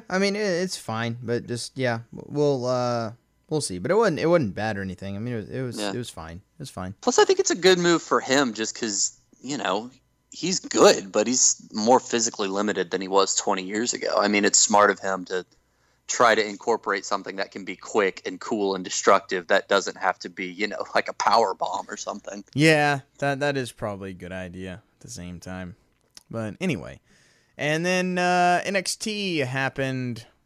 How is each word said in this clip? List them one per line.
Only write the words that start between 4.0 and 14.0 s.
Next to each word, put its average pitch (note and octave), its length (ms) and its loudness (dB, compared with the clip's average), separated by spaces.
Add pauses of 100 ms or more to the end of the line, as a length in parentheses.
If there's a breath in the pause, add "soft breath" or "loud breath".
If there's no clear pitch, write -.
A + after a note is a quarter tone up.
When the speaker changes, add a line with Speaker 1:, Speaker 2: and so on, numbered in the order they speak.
Speaker 1:
it C3+ 60 0
wasn't D#3 300 2
bad G#2 220 -2
or G2 40 -6
anything. F#2+ 340 -8
I G2+ 40 -8
mean, A#2+ 160 -6
it - 20 -4
was, F#2+ 120 -10
it B2+ 120 -8
was, A#2+ 180 -8
Speaker 2:
Yeah. G2+ 140 -4
Speaker 1:
it - 40 -6
was A#2+ 120 -8
fine. E2 280 -14
It - 220 -20
was C#3 120 -12
fine. F#2+ 300 -8
Speaker 2:
Plus, B3 180 2
I G#4+ 60 8
think F#4+ 140 2
it's F#4+ 120 0
a A#3 40 0
good F#3 220 6
move E3+ 240 4
for B2 180 2
him C3 360 2
just A2 240 -4
'cause, G2+ 320 -2 (320)
you C3+ 140 -4
know, G2+ 340 -2 (400)
he's - 280 -2
good, A2+ 520 4
but G#2+ 160 2
he's - 340 2 (100)
more A#2 280 4
physically A2+ 480 -2
limited F#2+ 420 -2
than F#2 100 -2
he F#2+ 80 -6
was F#2+ 280 4
twenty G2 280 0
years G#2+ 300 -2
ago. - 240 -2